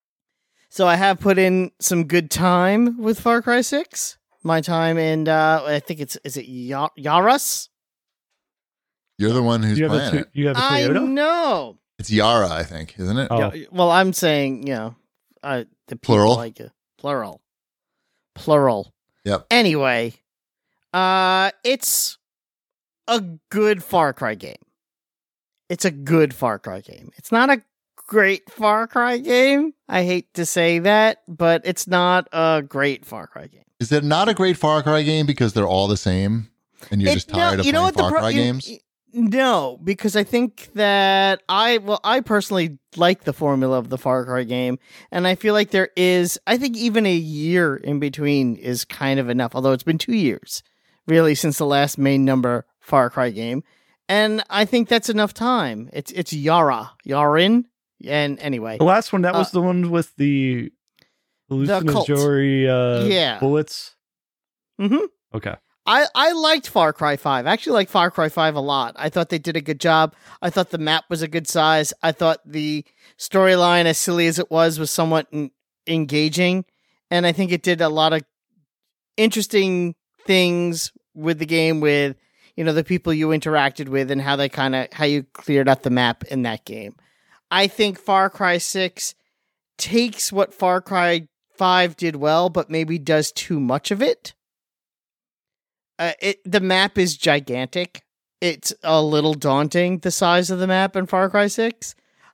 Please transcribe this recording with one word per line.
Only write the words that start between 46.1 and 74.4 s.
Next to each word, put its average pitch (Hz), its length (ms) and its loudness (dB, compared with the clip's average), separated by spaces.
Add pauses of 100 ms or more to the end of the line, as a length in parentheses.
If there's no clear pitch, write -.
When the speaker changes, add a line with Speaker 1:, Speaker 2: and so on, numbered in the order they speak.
Speaker 1:
I 226 120 0
think 247 200 -4
even 226 280 0
a 185 100 2
year 160 600 -2
in 143 240 -6
between 143 580 0
is 123 280 -6
kind 135 340 -2
of 123 100 -4
enough, 120 260 -2
although 135 160 0
it's 127 120 -2
been 160 140 0
two 233 180 -4
years, 139 460 -4 (460)
really, 160 260 4
since 143 240 -2
the 156 80 -2
last 143 320 0
main 139 260 2
number 123 420 0 (160)
Far 131 280 2
Cry 123 220 -2
game. 117 320 -6 (440)
And 214 420 0
I 208 160 0
think 233 240 0
that's 233 200 0
enough 214 240 -2
time. 151 580 -4
It's, - 200 -10
it's - 220 -8
Yara. 147 580 2 (160)
Yarin? 156 560 2 (420)
And 143 340 -2
anyway. 117 380 -6
Speaker 3:
The 160 60 2
last 190 300 2
one, 185 100 2
that 180 100 0
was - 140 0
Speaker 1:
Uh, - 60 -16
Speaker 3:
the 180 80 0
one 180 300 0
with 170 260 -2
the 135 540 0 (800)
Speaker 1:
The 135 160 -2
cult. 175 420 0
Speaker 3:
hallucinatory, 139 600 2
uh, 123 380 2
Speaker 1:
Yeah. 156 340 0
Speaker 3:
bullets? 147 560 -2 (840)
Speaker 1:
Mm-hmm. 247 240 0 (300)
Speaker 3:
Okay. 101 200 -8 (300)
Speaker 1:
I, 269 280 2
I 302 200 2
liked 311 340 0
Far 160 260 2
Cry 147 220 -2
five. 135 320 -2
I 165 40 0
actually 240 220 -2
liked 202 180 0
Far 175 200 2
Cry 160 180 0
five 160 260 0
a 147 40 -2
lot. 139 380 -2
I 151 120 -6
thought 165 200 -4
they 165 100 -4
did 160 160 -8
a 165 60 -4
good 143 180 -8
job. 160 340 2 (280)
I 180 80 -4
thought 180 220 -2
the 170 60 -6
map 156 320 -2
was 160 120 -4
a 160 60 -4
good 160 200 -6
size. 156 460 2 (100)
I 165 80 2
thought 160 340 0
the 151 380 -6 (360)
storyline, 175 640 4
as 160 120 2
silly 175 300 0
as 165 120 -2
it 175 120 -6